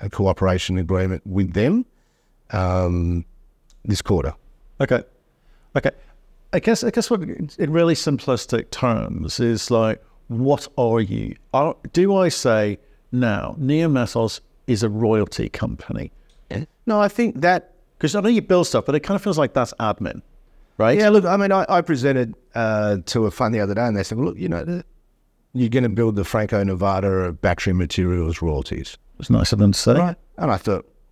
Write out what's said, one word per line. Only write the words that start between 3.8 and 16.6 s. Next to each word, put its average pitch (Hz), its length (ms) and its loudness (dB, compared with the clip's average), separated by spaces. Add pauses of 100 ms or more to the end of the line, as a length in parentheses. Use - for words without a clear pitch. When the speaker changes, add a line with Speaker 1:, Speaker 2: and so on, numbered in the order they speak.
Speaker 1:
this - 180 -2
quarter. 87 320 0 (460)
Speaker 2:
Okay. - 220 0 (760)
Okay. - 140 0 (600)
I 175 80 0
guess, 226 240 0
I 233 60 0
guess - 200 -2
what, 220 140 0
in 156 480 -6
really 165 220 4
simplistic - 760 -2
terms 113 720 -4
is 117 320 0
like, 113 280 2 (280)
what 127 400 0 (100)
are 117 220 2
you? 110 340 -4 (180)
Are, 147 240 0 (160)
do 196 240 2
I 185 120 4
say 107 500 0 (320)
now, 117 500 -2
Neometals 135 800 0 (280)
is 113 140 0
a 117 60 2
royalty 110 640 0
company? - 600 -8 (760)